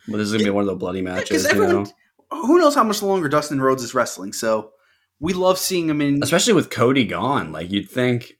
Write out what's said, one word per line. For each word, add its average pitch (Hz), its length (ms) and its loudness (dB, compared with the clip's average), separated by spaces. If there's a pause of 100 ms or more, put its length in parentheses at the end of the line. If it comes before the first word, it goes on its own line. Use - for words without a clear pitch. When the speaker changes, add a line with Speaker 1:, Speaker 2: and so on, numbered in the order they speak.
Speaker 1:
But 107 100 -6
this 107 100 -2
is 101 40 -4
gonna 107 120 0
be - 20 2
Speaker 2:
Yeah. 101 60 0
Speaker 1:
one 101 120 0
of 101 60 -2
the 92 60 -4
bloody 92 260 -6
Speaker 2:
Yeah, 92 180 -6
'cause - 120 -8
Speaker 1:
matches, - 120 0
you - 60 0
Speaker 2:
everyone, 370 340 2
Speaker 1:
know? - 80 -10 (520)
Speaker 2:
who 302 160 4
knows 294 160 4
how 262 100 4
much 202 160 -2
longer 190 260 0
Dustin 147 320 -2
Rhodes 131 240 2
is 113 100 -8
wrestling, 110 380 -2
so 110 400 -2 (480)
we 165 140 -4
love 185 260 2
seeing 170 300 -2
him 151 100 0
in 143 240 2
Speaker 1:
Especially 190 300 2
with 147 160 2
Cody 135 340 4
gone, 92 480 -2
like, 82 200 -10
you'd 101 180 -2
think, 123 500 -2